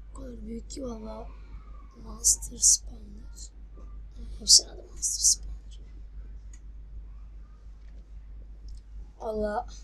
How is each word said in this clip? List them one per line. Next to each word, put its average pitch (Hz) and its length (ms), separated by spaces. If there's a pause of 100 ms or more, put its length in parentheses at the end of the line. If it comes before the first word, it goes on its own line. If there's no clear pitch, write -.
(160)
O - 20
kadar 240 280
büyük 226 240
ki 285 140
valla. 220 440 (760)
Monster 220 560
Spawner. - 920 (880)
Hepsinin - 300
adı - 140
Monster - 400
Spawner. - 580 (3500)
Valla 214 460 (180)